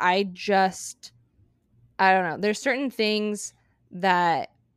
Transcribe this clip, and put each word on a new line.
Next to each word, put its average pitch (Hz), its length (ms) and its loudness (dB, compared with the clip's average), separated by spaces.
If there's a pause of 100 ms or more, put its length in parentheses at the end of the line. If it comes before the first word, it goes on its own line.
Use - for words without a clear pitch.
I 190 320 2
just, - 800 -2 (880)
I 190 140 4
don't 185 160 2
know. 151 100 -4
There's 208 220 -2
certain 269 300 -2
things 214 640 -4 (380)
that 175 580 0 (260)